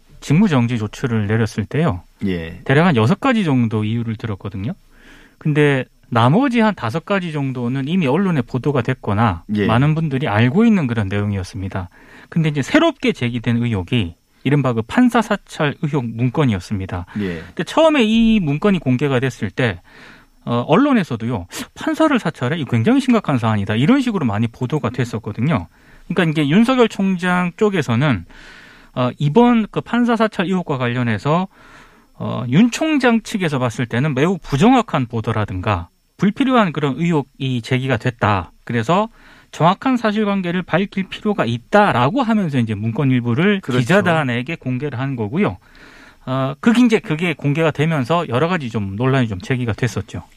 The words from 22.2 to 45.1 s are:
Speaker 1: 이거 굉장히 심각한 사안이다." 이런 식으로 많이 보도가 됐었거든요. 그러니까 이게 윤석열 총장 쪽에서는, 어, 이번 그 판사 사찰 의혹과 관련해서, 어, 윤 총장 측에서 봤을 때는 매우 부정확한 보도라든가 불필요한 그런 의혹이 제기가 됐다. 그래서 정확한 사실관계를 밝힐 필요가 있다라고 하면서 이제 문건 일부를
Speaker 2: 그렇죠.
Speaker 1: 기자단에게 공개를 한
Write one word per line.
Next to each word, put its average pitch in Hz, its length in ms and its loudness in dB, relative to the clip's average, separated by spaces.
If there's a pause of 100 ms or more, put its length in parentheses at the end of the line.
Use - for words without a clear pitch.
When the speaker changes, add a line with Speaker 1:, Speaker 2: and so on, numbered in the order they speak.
Speaker 1:
이거 135 140 -6
굉장히 202 280 4
심각한 202 380 2
사안이다." 110 380 0
이런 202 240 4
식으로 196 260 -2
많이 110 220 0
보도가 123 420 -4
됐었거든요. 117 800 -4 (400)
그러니까 180 160 0 (160)
이게 143 100 0
윤석열 233 380 4
총장 180 680 0
쪽에서는, 139 680 0 (720)
어, 123 220 -2
이번 226 520 4
그 156 100 -4
판사 240 360 0
사찰 208 300 0
의혹과 175 300 -2
관련해서, 127 720 -2 (720)
어, 117 300 -6
윤 226 240 4
총장 254 500 2
측에서 165 380 -4
봤을 123 260 -2
때는 143 280 -2
매우 165 240 0
부정확한 170 680 2
보도라든가 104 840 -4 (280)
불필요한 214 560 2
그런 143 260 -2
의혹이 135 640 -2
제기가 131 340 -2
됐다. 104 540 -2 (140)
그래서 165 440 0 (420)
정확한 208 480 2
사실관계를 202 640 -2
밝힐 190 480 -2
필요가 196 340 -4
있다라고 143 800 2
하면서 202 360 0
이제 110 160 0
문건 113 360 0
일부를 127 500 2
Speaker 2:
그렇죠. 127 200 -2
Speaker 1:
기자단에게 156 760 0
공개를 127 420 -6
한 135 160 -4